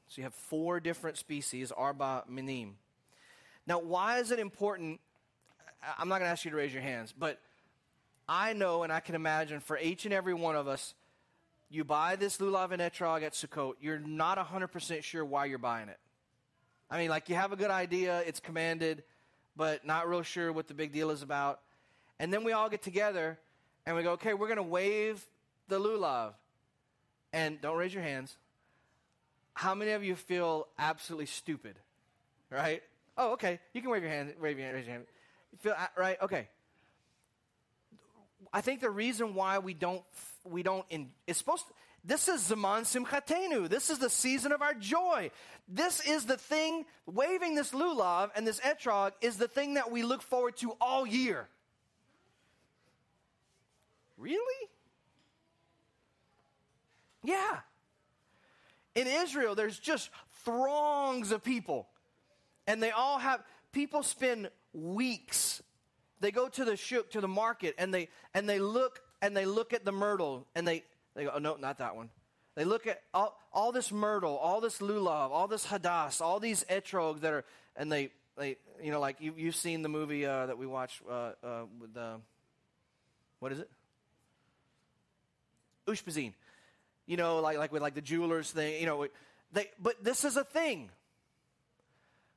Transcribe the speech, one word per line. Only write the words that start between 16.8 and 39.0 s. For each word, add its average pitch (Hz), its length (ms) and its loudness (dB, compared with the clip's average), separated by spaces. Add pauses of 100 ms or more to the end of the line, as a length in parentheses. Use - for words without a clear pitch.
I 156 80 -4
mean, 170 120 2
like, 156 180 0
you 175 80 0
have 196 160 2
a 196 60 -6
good 202 140 2
idea, 180 500 2
it's 165 180 -4
commanded, 165 640 0 (540)
but 156 280 0
not 165 220 2
real 175 140 0
sure 165 320 -2
what 156 140 -4
the 147 60 -12
big 147 200 -6
deal 156 160 2
is 143 140 -4
about. 143 380 -2 (580)
And 170 120 -2
then 214 140 0
we 226 80 2
all 220 160 2
get 208 140 -6
together 185 540 0 (480)
and 165 120 -2
we 170 60 0
go, 175 100 2
"Okay, 214 200 0
we're 208 140 0
gonna 214 160 0
wave 202 640 0 (400)
the 190 120 2
lulav." 156 540 0 (1000)
And 156 260 -2
don't 151 180 -2
raise 180 160 0
your 190 100 -6
hands. 135 340 -6 (1200)
How 190 200 0
many 214 160 0
of 208 140 -2
you 185 100 0
feel 170 640 0
absolutely 156 480 -2
stupid? 131 520 -8 (720)
Right? 156 340 0 (340)
"Oh, 247 160 4
okay. 180 260 -2 (140)
You 240 80 -6
can 254 80 -2
wave 202 140 2
your 156 80 -2
hand, 147 280 -4
wave 151 180 -2
your 135 80 -6
hand, 131 120 -6
raise 123 80 -8
your 120 100 -8
hand." 120 120 -12 (440)
You - 60 -20
feel, 208 200 0
uh, 175 100 -2 (100)
right? 185 240 2
Okay. 180 260 -2 (2000)
I 277 60 2
think 254 220 0
the 240 80 2
reason 220 440 0